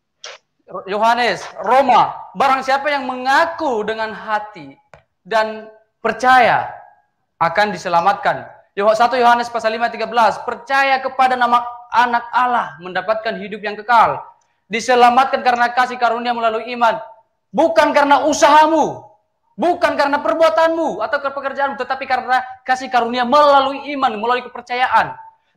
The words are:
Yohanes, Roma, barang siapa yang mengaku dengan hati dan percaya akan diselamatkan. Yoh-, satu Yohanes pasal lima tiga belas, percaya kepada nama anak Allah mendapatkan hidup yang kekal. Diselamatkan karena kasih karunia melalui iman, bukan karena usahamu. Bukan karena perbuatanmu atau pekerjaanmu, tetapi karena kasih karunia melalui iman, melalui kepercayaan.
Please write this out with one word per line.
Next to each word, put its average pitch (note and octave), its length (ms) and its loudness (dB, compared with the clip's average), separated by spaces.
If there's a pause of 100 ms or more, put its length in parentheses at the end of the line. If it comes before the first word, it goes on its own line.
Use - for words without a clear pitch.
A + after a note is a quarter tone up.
(880)
Yohanes, A3 560 0 (240)
Roma, A#3+ 720 2
barang C4 240 2
siapa C4+ 320 -2
yang C#4 80 -4
mengaku C4 800 -2
dengan A3 320 -6
hati G3 640 -8 (480)
dan G#3+ 400 -2 (320)
percaya A3 720 2 (720)
akan G3+ 320 0
diselamatkan. F3 720 -2 (320)
Yoh-, G#3 160 2
satu A#3+ 240 2
Yohanes A#3+ 320 2
pasal A3 240 -4
lima A#3 160 -4
tiga A3+ 160 -8
belas, A3 400 0
percaya C4+ 560 -2
kepada B3+ 320 0
nama A#3+ 320 0 (240)
anak A#3+ 400 0
Allah A3+ 480 -2
mendapatkan F#3 560 -4
hidup G3 260 -10
yang G#3 140 -8
kekal. G#3 480 2 (480)
Diselamatkan A#3+ 720 2
karena A#3+ 320 0
kasih B3 240 -2
karunia A#3+ 320 -2
melalui A3+ 480 -4
iman, A#3 240 0 (480)
bukan D#4 400 2
karena C#4 400 4
usahamu. D4+ 800 2 (500)
Bukan E4 320 0
karena C#4 320 0
perbuatanmu D#4+ 800 0
atau C#4 160 -4
pekerjaanmu, C4+ 560 -6
tetapi B3+ 320 -6
karena B3+ 320 0 (240)
kasih C4 240 -4
karunia A#3+ 400 0
melalui C#4 640 4
iman, C4 240 -2
melalui A#3+ 320 -2
kepercayaan. A#3+ 640 -2 (440)